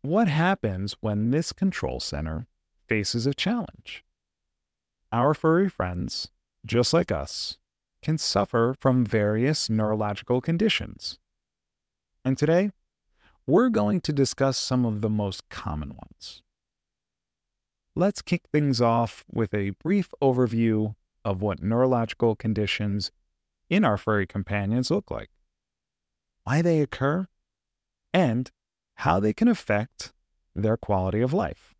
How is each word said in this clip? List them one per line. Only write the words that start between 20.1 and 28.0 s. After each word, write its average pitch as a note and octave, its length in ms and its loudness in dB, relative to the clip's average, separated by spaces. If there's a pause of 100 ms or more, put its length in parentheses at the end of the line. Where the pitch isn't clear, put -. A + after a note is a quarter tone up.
overview A2+ 760 2 (280)
of F#2+ 180 -2
what G2+ 220 -4
neurological A#2 720 0
conditions G#2 760 -2 (580)
in G3 160 2
our G#2 120 2
furry G#2 300 0
companions G2+ 640 -2
look G3 180 -2
like, - 200 -10 (1120)
why D3+ 180 0
they E3 200 4
occur, D3 460 -2 (840)